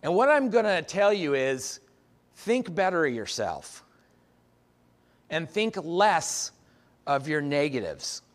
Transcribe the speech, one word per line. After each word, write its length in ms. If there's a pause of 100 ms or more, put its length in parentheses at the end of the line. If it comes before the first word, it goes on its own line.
And 120
what 140
I'm 220
gonna 320
tell 280
you 220
is, 460 (560)
think 380
better 320
of 80
yourself 680 (1500)
and 180
think 340
less 680 (560)
of 200
your 140
negatives. 800 (140)